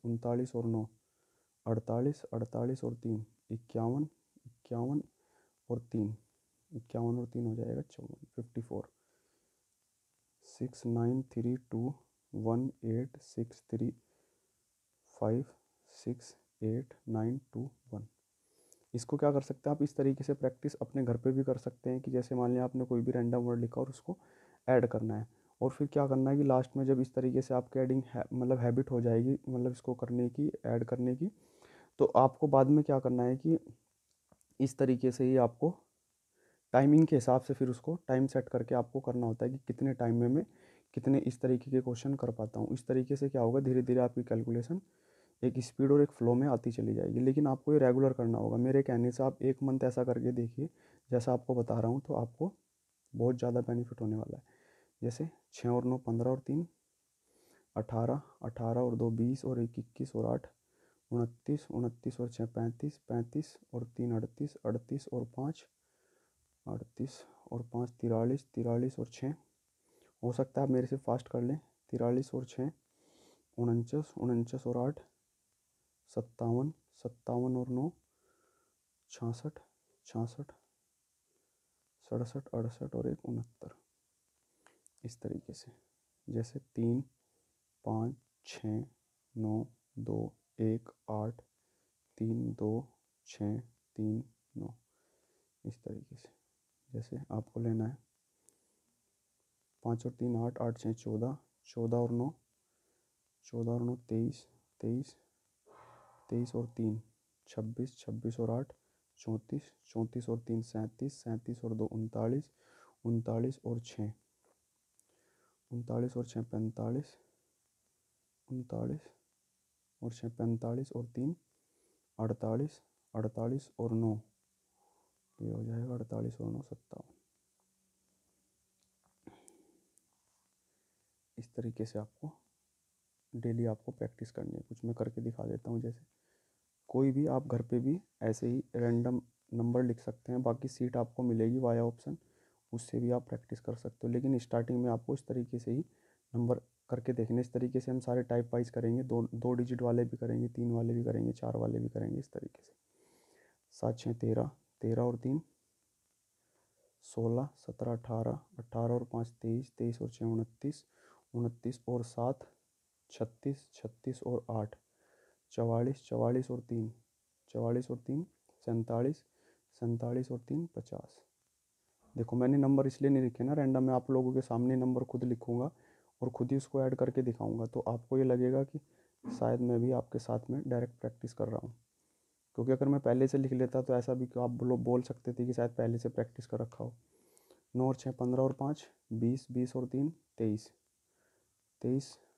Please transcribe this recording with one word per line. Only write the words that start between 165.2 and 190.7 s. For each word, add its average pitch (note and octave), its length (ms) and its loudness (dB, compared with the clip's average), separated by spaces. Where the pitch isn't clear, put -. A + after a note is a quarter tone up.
चवालीस, A#2 520 0
चवालीस A#2+ 460 0
और B2 100 -4
तीन A2+ 320 -4
चवालीस A#2+ 360 0
और A#2+ 80 -4
तीन C#3+ 260 -4
सैंतालीस, A#2 500 0
सैंतालीस A#2+ 500 -2
और B2 80 -4
तीन D3+ 260 -4
पचास। - 420 -12
देखो A#2 220 -2
मैंने B2+ 220 4
नंबर C#3 280 6
इसलिए C#3 240 2
नहीं C3+ 120 6
लिखे A#2+ 220 0
ना C3+ 100 0
random, C3 280 4
मैं C3 120 4
आप B2+ 160 0
लोगों B2+ 240 2
के C3 80 2
सामने B2 340 2
नंबर B2+ 280 2
खुद B2+ 200 -4
लिखूँगा B2 460 -2
और B2+ 80 -2
खुद C3 200 -2
ही C3+ 60 2
उसको C3+ 260 0
ऐड C3 120 0
करके C3 280 2
दिखाऊँगा। A2+ 440 -2
तो B2 220 -6
आपको A#2+ 300 0
ये C3+ 60 6
लगेगा B2+ 400 4
कि C#3+ 140 -8
शायद A#2+ 360 0
मैं A#2+ 200 2
भी B2 120 2
आपके A#2+ 280 -2
साथ A#2 300 -4
में C3+ 140 -2
direct B2 360 -4
practice A#2 320 -8
कर - 160 -4
रहा A2+ 140 -4
हूँ, A#2 120 -12
क्योंकि B2 140 0
अगर C3+ 160 2
मैं C#3+ 120 4
पहले B2+ 280 4
से C#3 100 2
लिख C3 140 0
लेता B2+ 300 2
तो B2+ 140 0
ऐसा B2 180 0
भी B2+ 140 -2
आप B2 220 -2
लोग B2 220 2
बोल B2 180 4
सकते B2 300 -8
थे B2 140 -2
कि B2+ 60 0
शायद A#2 200 0
पहले A#2 260 0
से A#2 120 -4
प्रैक्टिस A#2 360 -4
कर A2 140 -4
रखा A2+ 240 -8
हो। A#2 100 -8
नौ B2+ 140 2
और C3 80 2
छः C3 160 -6
पन्द्रह B2+ 300 0
और C3+ 120 4
पाँच C#3 320 -4
बीस, A#2 380 0
बीस B2 240 -2
और B2+ 100 -2
तीन C#3 260 -2
तेईस, G#2+ 320 0